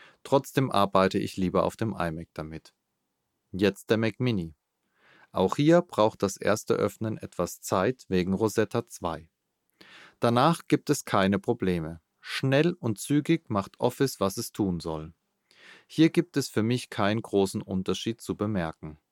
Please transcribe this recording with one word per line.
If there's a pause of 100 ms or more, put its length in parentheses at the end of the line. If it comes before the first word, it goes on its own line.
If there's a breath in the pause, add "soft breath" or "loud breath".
(240 loud breath)
Trotzdem
arbeite
ich
lieber
auf
dem
iMac
damit. (800)
Jetzt
der
Mac
Mini. (760 soft breath)
Auch
hier
braucht
das
erste
Öffnen
etwas
Zeit
wegen
Rosetta
zwei. (920 loud breath)
Danach
gibt
es
keine
Probleme. (200)
Schnell
und
zügig
macht
Office,
was
es
tun
soll. (720 loud breath)
Hier
gibt
es
für
mich
keinen
großen
Unterschied
zu
bemerken. (140)